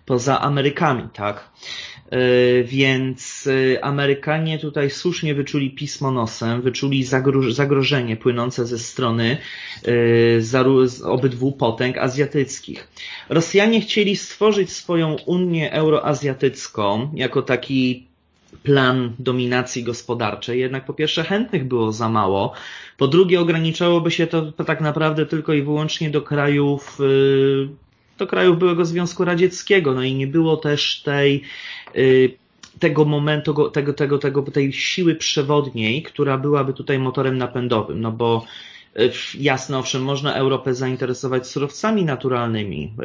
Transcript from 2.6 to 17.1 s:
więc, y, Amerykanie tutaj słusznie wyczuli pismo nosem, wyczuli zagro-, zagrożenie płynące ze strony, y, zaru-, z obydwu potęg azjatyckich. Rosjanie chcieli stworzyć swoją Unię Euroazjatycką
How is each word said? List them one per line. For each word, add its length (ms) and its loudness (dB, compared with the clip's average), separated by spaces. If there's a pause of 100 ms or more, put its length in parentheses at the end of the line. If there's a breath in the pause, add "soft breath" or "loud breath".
więc, 800 -2
y, 360 2
Amerykanie 760 -2
tutaj 320 -2
słusznie 440 -4
wyczuli 360 -2
pismo 400 -6
nosem, 520 -2
wyczuli 420 0
zagro-, 480 2
zagrożenie 640 0
płynące 500 -2
ze 120 -6
strony, 580 -2 (520 loud breath)
y, 540 6
zaru-, 440 4
z 160 -6
obydwu 500 0
potęg 460 -2
azjatyckich. 880 -4 (400 loud breath)
Rosjanie 520 4
chcieli 360 0
stworzyć 560 0
swoją 440 -2 (100)
Unię 460 0
Euroazjatycką 1400 0